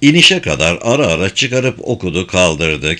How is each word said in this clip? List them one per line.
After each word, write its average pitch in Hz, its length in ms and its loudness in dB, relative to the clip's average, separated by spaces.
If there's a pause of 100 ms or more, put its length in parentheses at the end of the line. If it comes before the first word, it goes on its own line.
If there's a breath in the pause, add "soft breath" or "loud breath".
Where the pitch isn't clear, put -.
İnişe 165 380 4
kadar 82 420 0
ara 127 260 0
ara 85 220 0
çıkarıp 127 580 -2
okudu, 90 400 -4
kaldırdı. 80 720 0